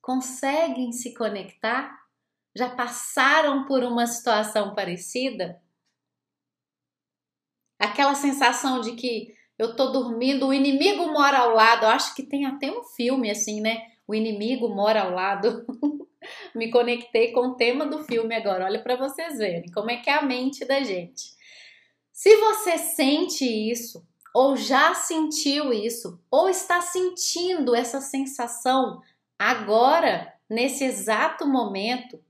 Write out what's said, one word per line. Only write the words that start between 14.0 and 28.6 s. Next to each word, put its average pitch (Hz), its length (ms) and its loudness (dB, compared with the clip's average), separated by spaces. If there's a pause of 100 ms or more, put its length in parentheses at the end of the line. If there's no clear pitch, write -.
O 208 80 -4
inimigo 220 540 -2
mora 202 340 2
ao 185 80 -2
lado. 190 560 -2
<laughs> - 880 -8
Me 226 160 -6
conectei 233 600 2
com 240 100 2
o 254 140 -2
tema 254 300 0
do 285 180 -6
filme 226 300 -2
agora. 196 320 -2
Olha 214 160 -2
pra 247 140 -2
vocês 285 420 -6
verem 180 340 -4
como 220 200 -4
é 240 60 -4
que 277 120 -6
é 285 60 4
a 302 80 2
mente 254 420 -2
da 277 160 2
gente. 185 540 -8 (760)
Se 427 260 10
você 403 420 2
sente 294 680 0
isso, 226 580 -4 (300)
ou 262 240 4
já 262 380 2
sentiu 302 760 -2
isso, 220 480 -6 (120)
ou 330 180 4
está 359 320 0
sentindo 349 960 -2
essa 247 260 -2
sensação 262 1000 -2 (380)